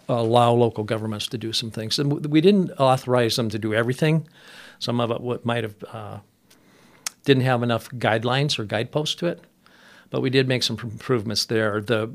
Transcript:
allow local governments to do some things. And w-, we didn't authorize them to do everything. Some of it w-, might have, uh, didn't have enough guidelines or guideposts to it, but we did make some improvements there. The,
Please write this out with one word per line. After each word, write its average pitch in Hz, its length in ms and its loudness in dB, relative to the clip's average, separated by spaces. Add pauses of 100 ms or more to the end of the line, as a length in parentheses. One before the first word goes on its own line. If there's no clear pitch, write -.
allow 120 440 4
local 117 320 2
governments 110 420 -4
to - 100 -8
do 113 160 -8
some 110 200 -6
things. 110 260 -6
And 143 120 0
w-, 147 200 -4
we 156 100 4
didn't 185 380 6
authorize 127 560 2
them 117 140 0
to 107 100 -4
do 107 160 -2
everything. 151 540 2 (500)
Some 120 220 -2
of 117 100 0
it 117 40 -2
w-, 120 280 -6
might 117 220 -2
have, 107 100 -10 (180)
uh, 107 260 -12 (1040)
didn't 131 180 4
have 123 220 2
enough 117 260 -2
guidelines 123 680 0
or 110 100 -6
guideposts 123 500 -4
to 170 100 -4
it, 170 140 -6 (680)
but 131 100 -4
we 131 100 0
did 131 160 4
make 127 160 0
some 113 180 -4
improvements 110 680 -4
there. 110 340 0
The, 110 340 -2